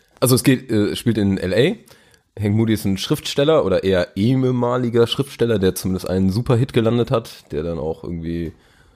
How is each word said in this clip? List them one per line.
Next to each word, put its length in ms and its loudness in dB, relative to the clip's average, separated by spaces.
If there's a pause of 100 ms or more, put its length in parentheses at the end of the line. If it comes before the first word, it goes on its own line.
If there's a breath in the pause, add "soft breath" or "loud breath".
(200 soft breath)
also 160 2
es 80 2
geht, 280 2
äh, 240 2
spielt 220 -2
in 200 2
L 160 -4
A. 880 -2
Hank 140 0
Moody 180 2
ist 120 -2
ein 120 0
Schriftsteller 680 0
oder 180 0
eher 340 0
ehemaliger 880 0
Schriftsteller, 540 -2
der 160 2
zumindest 340 -4
einen 220 2
Superhit 420 0
gelandet 380 2
hat, 400 -6
der 120 -4
dann 140 -6
auch 260 -6
irgendwie 500 -6 (420 soft breath)